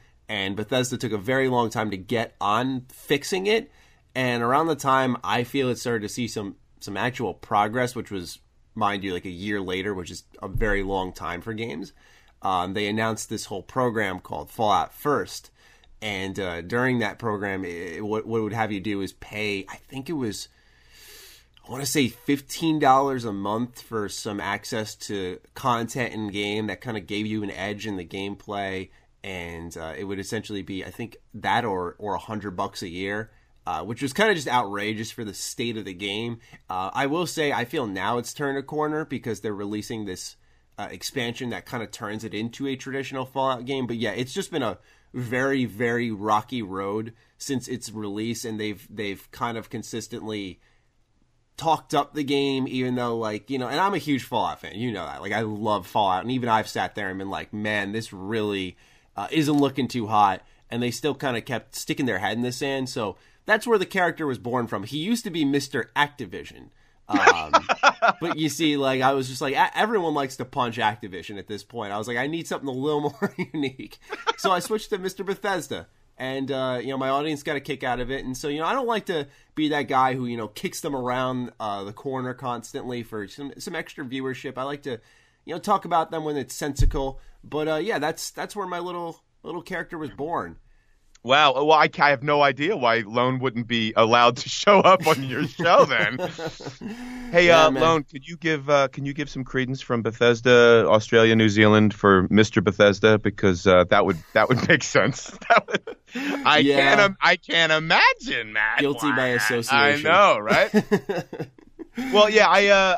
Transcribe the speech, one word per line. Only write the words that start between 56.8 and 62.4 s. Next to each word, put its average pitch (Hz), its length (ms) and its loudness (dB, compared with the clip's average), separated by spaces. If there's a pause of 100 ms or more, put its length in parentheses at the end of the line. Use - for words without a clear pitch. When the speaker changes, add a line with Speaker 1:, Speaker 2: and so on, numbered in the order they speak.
Speaker 1:
there 101 140 -6
and 95 80 -8
been 98 120 -10
like, 80 220 -10
"Man, 104 400 -4
this 110 200 -8
really, 101 640 -4 (400)
uh, 101 140 -8
isn't 151 260 2
looking 139 300 2
too 117 220 -6
hot," 104 340 4 (260)
and 120 140 -6
they 123 80 -2
still 135 240 -2
kinda 123 260 -4
kept - 360 -8
sticking 156 300 -4
their 101 120 0
head 101 180 -2
in 120 60 -2